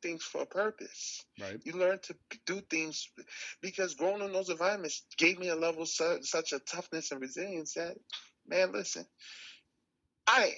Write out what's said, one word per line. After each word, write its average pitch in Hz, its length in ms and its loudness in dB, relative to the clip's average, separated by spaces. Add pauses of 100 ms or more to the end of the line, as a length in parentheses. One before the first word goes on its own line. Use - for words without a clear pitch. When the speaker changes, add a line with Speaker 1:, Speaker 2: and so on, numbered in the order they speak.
Speaker 1:
things 165 220 -6
for - 180 -4
a 139 40 -2
purpose. - 760 -4 (160)
Speaker 2:
Right. 101 240 -6
Speaker 1:
You 165 100 -6
learn 185 280 4
to - 120 -12 (140)
p-, - 180 -14
do 190 220 -2
things 156 400 -2 (540)
because 185 320 -2
growing 196 280 2
in 196 100 -2
those 185 180 0
environments 175 540 0 (120)
gave 175 220 6
me 180 120 -2
a 160 40 4
level 165 320 0
su-, 165 360 2
such 160 300 0
a 139 60 -2
toughness 165 540 -6
and 135 80 -6
resilience 156 540 -6
that, 170 200 -4 (540)
man, 185 240 6
listen, 185 340 -4 (1200)
I, 226 320 8